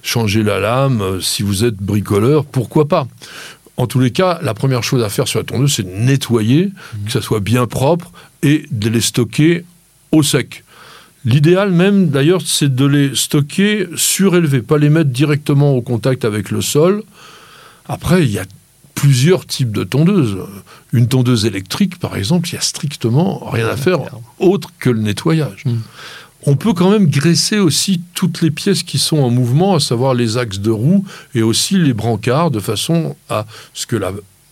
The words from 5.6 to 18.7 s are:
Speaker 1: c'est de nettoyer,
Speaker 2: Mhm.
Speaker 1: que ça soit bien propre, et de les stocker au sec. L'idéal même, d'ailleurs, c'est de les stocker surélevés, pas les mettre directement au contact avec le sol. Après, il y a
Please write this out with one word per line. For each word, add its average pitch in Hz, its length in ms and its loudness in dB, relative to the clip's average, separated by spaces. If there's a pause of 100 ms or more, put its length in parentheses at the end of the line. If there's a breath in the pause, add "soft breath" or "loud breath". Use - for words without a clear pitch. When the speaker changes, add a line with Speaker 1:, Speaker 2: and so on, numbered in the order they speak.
Speaker 1:
c'est 107 80 -2
de 90 80 -8
nettoyer, 120 760 2
Speaker 2:
Mhm. 110 400 -10
Speaker 1:
que 110 40 -6
ça 110 100 -2
soit 107 200 -4
bien 117 260 0
propre, 143 460 -2 (320 loud breath)
et 151 260 2
de 113 180 -2
les 113 120 0
stocker 156 640 0 (480)
au 156 100 4
sec. - 400 -2 (640 loud breath)
L'idéal 170 440 4
même, 185 380 4
d'ailleurs, 143 320 2
c'est 139 340 0
de 135 120 2
les 139 280 2
stocker 190 800 0
surélevés, 165 680 2
pas 151 160 0
les 147 100 4
mettre 156 220 4
directement 143 640 2
au 123 80 0
contact 123 420 -2
avec 104 260 -2
le 107 120 -2
sol. 185 400 2 (840 loud breath)
Après, 175 360 0
il 120 80 2
y 98 80 -4
a 92 80 -8 (480)